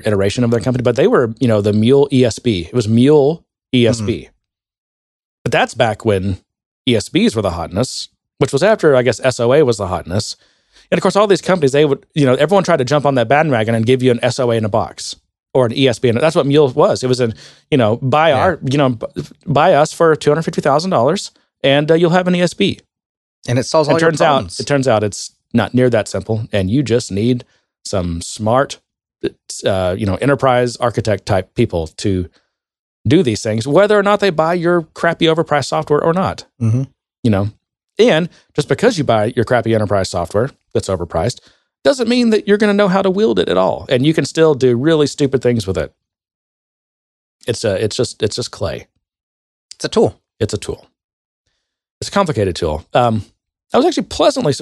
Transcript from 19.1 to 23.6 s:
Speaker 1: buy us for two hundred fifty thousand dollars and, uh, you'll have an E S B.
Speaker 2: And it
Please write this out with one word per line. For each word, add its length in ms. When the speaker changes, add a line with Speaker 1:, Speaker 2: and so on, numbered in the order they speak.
Speaker 1:
buy 280
us 180
for 240
two 140
hundred 120
fifty 180
thousand 300
dollars 400
and, 280
uh, 40
you'll 160
have 160
an 80
E 80
S 120
B. 260
Speaker 2:
And 100
it 60